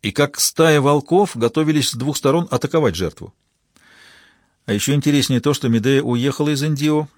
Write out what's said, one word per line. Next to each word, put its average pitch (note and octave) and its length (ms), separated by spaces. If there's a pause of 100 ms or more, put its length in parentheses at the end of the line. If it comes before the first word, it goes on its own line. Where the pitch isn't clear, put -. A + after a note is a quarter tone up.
И G2+ 100
как C#3+ 280
стая D#3 420
волков D3 560
готовились D3+ 540
с - 40
двух C3+ 220
сторон D#3 320
атаковать C#3 460
жертву. - 380 (1300)
А G#2 80
ещё G#2 200
интереснее C#3 460
то, D3 140
что C3+ 160
Медея B2+ 320
уехала C3 480
из C#3+ 140
Индио D3+ 440 (100)